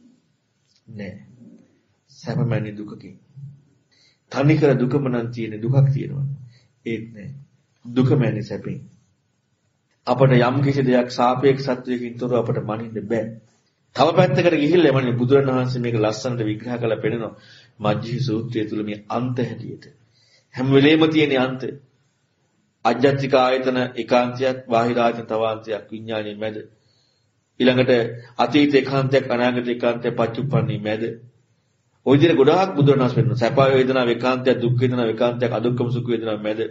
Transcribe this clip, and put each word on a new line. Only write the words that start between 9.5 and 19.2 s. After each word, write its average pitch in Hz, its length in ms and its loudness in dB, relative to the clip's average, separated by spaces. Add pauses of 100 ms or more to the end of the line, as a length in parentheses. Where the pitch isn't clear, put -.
අපට 127 280 4
යම් 120 240 4
කිසි 139 240 0
දෙයක් 123 260 2
සාපේක්ෂත්වයකින් 123 1080 0
තොරව 123 200 -4
අපට 117 260 0
මනින්න 110 440 -8
බෑ. 113 200 -2 (720)
තව 151 180 2
පැත්තකට 170 420 4
ගිහිල්ලා 151 380 4
මනින්න 123 240 0
බුදුරණන් 131 340 2
වහන්සේ 127 300 -2
මේක 120 140 -4
ලස්සනට 113 460 -2
විග්‍රහ 107 360 -6
කරලා 113 220 -2
පෙන්නනවා. 110 340 -4 (420)
මජ්ක්‍ධිම 107 460 -2
සූත්‍රය 110 420 -4
තුල 107 200 -6
මේ 104 240 -10
අන්ත 123 320 -4